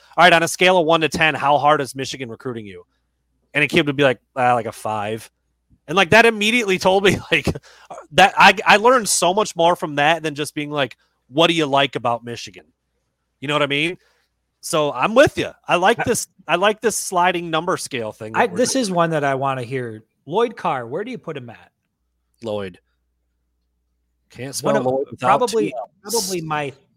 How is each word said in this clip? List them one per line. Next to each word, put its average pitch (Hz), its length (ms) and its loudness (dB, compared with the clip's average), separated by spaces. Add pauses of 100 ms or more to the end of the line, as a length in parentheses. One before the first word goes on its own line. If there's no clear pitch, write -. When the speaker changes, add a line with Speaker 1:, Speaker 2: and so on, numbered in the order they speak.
(180)
Speaker 1:
"All 165 60 8
right, 175 100 8
on 165 80 4
a 165 60 -2
scale 185 280 2
of 170 80 2
one 165 160 2
to 156 80 0
ten, 156 260 0
how 139 220 0
hard 147 240 4
is 131 140 -8
Michigan 131 340 -10
recruiting 113 380 -12
you?" 90 180 -20 (720)
And 147 100 2
a - 20 -4
kid 165 200 2
would 139 100 -2
be 143 80 2
like, 127 160 2 (160)
"Ah, 123 160 2
like, 117 140 0
a 107 60 -10
five." 107 580 -8 (580)
And, 160 80 -2
like, 185 140 2
that 226 160 8
immediately 214 520 0
told 190 260 2
me, 190 200 4
<laughs> - 80 -4
like, 151 140 0 (640)
that 180 240 4
I, 190 200 8 (100)
I 185 100 6
learned 226 320 4
so 175 240 2
much 208 240 -2
more 170 180 4
from 160 200 -8
that 156 280 2
than 151 120 -4
just 143 200 -8
being 147 160 -6
like, 143 280 -4 (300)
"What 156 180 2
do 175 80 2
you 156 100 0
like 139 320 0
about 120 280 -4
Michigan?" 110 420 -14 (760)
You 135 80 -10
know 147 80 0
what 147 60 2
I 143 40 0
mean? 151 320 -2 (640)
So 151 300 -2
I'm 160 220 -2
with 269 220 4
you. 120 140 -4 (180)
I 160 80 2
like 202 220 2
Speaker 2:
I 151 80 -4
Speaker 1:
this. - 220 -4 (200)
I 160 80 0
like 208 240 0
this 214 160 -2
sliding 175 540 -2
number 160 260 -2
scale 113 340 -8
thing 110 220 -12
that - 60 -4
Speaker 2:
I, 233 80 2
Speaker 1:
we're 180 100 -8
Speaker 2:
this 240 160 -2
Speaker 1:
doing. 262 100 -2
Speaker 2:
is 196 80 -4
one 170 200 0
that 151 120 -2
I 139 120 -2
wanna 131 300 -4
hear. 117 380 -10 (220)
Lloyd 220 320 -4
Carr, 135 300 -4
where 160 180 -8
do 254 60 -14
you 220 80 -12
put 156 180 -14
him 120 140 -16
at? 90 200 -20 (720)
Speaker 1:
Lloyd. 101 360 -8 (1500)
Can't 123 160 -14
Speaker 2:
One 135 80 -14
Speaker 1:
spell - 240 -2
Speaker 2:
of, 127 80 -2
Speaker 1:
Lloyd 135 240 -2
without 120 160 -8
Speaker 2:
probably, 220 460 0
Speaker 1:
two 123 40 -12
L's. 208 460 -8
Speaker 2:
probably 185 180 -6
my 151 320 -6 (240)